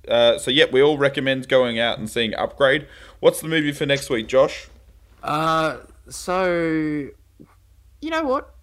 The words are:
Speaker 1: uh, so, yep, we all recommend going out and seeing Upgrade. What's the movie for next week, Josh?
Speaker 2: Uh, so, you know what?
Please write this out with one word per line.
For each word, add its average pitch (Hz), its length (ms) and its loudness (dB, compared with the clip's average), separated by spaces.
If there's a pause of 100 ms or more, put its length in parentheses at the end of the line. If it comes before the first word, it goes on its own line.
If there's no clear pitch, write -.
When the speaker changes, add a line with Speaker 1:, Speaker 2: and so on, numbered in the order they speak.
Speaker 1:
uh, 117 300 4
so, - 140 -4
yep, 131 200 4
we 131 100 4
all 143 160 4
recommend 135 500 -2
going 123 320 2
out 117 200 -2
and 107 100 -8
seeing 113 260 -4
Upgrade. 139 520 0 (320)
What's 156 220 2
the 156 60 -10
movie 156 240 0
for 143 140 -4
next 139 240 -2
week, 113 180 -2
Josh? - 400 0 (560)
Speaker 2:
Uh, 160 540 -2 (320)
so, 185 400 -4 (1500)
you 302 80 -10
know 320 140 -2
what? 269 400 -4